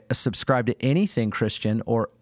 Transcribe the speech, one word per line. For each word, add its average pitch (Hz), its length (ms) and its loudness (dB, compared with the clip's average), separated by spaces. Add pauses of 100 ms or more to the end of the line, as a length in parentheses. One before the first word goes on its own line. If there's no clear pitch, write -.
(120)
subscribe 120 560 0
to 120 120 -2
anything 135 520 0
Christian 107 520 -2
or, 113 260 0 (120)